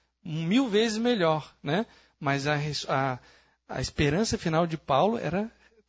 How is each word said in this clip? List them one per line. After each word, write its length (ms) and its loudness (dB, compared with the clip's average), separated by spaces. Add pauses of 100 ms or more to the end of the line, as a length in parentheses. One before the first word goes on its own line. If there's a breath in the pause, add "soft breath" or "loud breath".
(240)
mil 460 0
vezes 280 2
melhor", 640 0
né? 240 -2 (320 soft breath)
Mas 300 -2
a 80 0
res-, 320 -4
a, 320 0 (480 soft breath)
a 140 -6
esperança 560 0
final 280 0
de 120 -4
Paulo 400 2
era 340 -4 (380 soft breath)